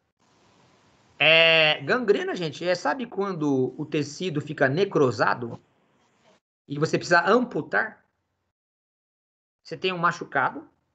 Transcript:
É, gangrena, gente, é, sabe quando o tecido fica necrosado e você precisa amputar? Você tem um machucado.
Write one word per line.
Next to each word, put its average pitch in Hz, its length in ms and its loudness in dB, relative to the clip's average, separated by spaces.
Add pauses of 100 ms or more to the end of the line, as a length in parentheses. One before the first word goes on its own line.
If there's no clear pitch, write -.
(1200)
É, 160 640 4
gangrena, 240 520 0
gente, 165 320 -6
é, 180 80 2
sabe 269 320 -4
quando 151 720 -2
o 147 80 -8
tecido 151 540 -4
fica 147 280 0
necrosado 131 920 0 (1040)
e 143 120 -8
você 156 200 0
precisa 170 280 2
amputar? 214 760 -2 (1600)
Você - 140 -14
tem 185 160 -2
um 175 60 -6
machucado. 165 680 -2 (260)